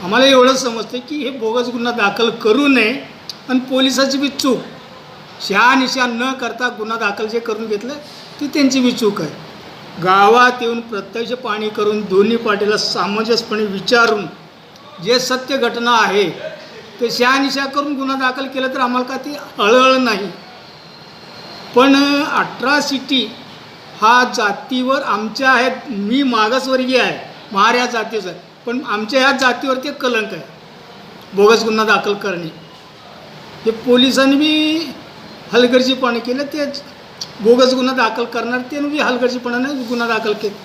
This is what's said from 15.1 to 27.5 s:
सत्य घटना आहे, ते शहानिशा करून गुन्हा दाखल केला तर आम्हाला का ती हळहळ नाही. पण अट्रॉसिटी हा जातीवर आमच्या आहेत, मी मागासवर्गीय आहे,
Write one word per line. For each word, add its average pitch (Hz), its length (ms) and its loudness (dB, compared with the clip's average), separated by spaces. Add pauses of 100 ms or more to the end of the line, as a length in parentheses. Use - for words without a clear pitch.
सत्य 254 380 -4
घटना 233 340 0
आहे, 202 380 2 (720)
ते 233 100 0
शहानिशा 269 540 2
करून 285 280 -4
गुन्हा 269 220 -4
दाखल 262 320 -2
केला 262 200 -4
तर 269 120 -4
आम्हाला 247 260 0
का 262 120 -8
ती 294 120 -10 (300)
हळहळ 254 380 6
नाही. 202 340 -2 (1400)
पण 269 200 6 (280)
अट्रॉसिटी 262 1120 -2 (640)
हा 220 340 4
जातीवर 254 640 -2
आमच्या 220 500 -2
आहेत, 247 200 2 (180)
मी 220 340 0
मागासवर्गीय 254 760 0
आहे, 185 200 0 (320)